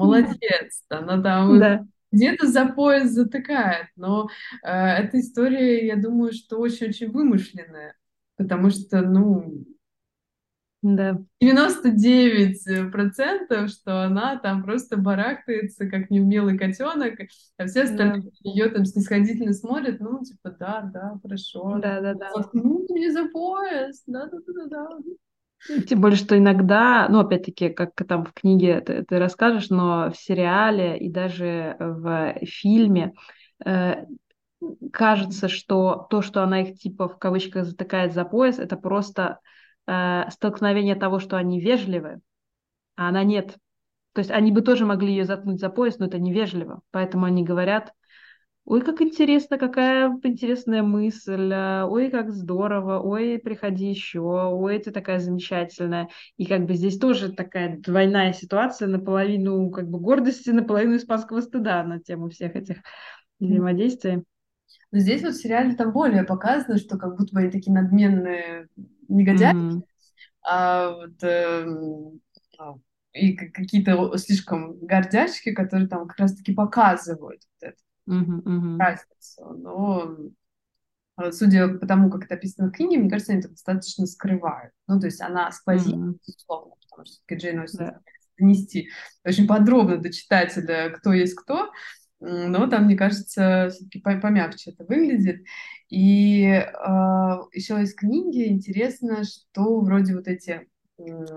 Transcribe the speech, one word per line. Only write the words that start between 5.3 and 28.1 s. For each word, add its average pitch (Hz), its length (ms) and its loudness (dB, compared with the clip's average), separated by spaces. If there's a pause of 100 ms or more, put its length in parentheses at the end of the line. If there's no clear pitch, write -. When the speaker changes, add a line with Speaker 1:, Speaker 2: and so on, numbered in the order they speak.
Speaker 2:
я 214 100 -2
думаю, 233 360 0
что 226 260 -10
очень-очень 233 520 -4
вымышленная, 185 840 -2 (400)
потому 190 340 2
что, 196 320 0
ну, 185 640 2 (1160)
Speaker 1:
Да. 190 420 0 (160)
Speaker 2:
девяносто 262 500 4
девять 214 720 4 (300)
процентов, 220 760 -2
что 190 340 -4
она 214 340 -2
там 196 240 -2
просто 226 340 -6
барахтается, 208 920 -2
как 190 220 -4
неумелый 196 480 4
котенок, 240 560 -4 (440)
а 185 80 -6
все 190 180 0
остальные 208 280 0
Speaker 1:
Да. 202 100 -4 (220)
Speaker 2:
на 196 60 -8
нее 214 200 0
там 208 160 0
снисходительно 208 680 0
смотрят, 247 480 -4
ну, 254 220 -8
типа, - 280 -16
да, 202 320 -10 (100)
да, 196 300 -12
хорошо. 196 600 -8
Speaker 1:
Да, 196 180 -4
да, 196 140 -4
да. 196 200 -12
Speaker 2:
Заткнуть 247 560 0
мне 339 220 0
за 320 160 -2
пояс, 339 800 -6
да, 254 200 -10
да, 349 200 -14
да, 359 60 -12 (160)
да, - 0 -
да. 302 300 -12 (720)
Speaker 1:
И 294 140 -2
тем 220 180 2
более, 202 160 6
что 202 200 2
иногда, 202 720 6
ну, 214 120 6
опять-таки, 180 500 0
как 175 220 -4 (140)
там 170 180 -2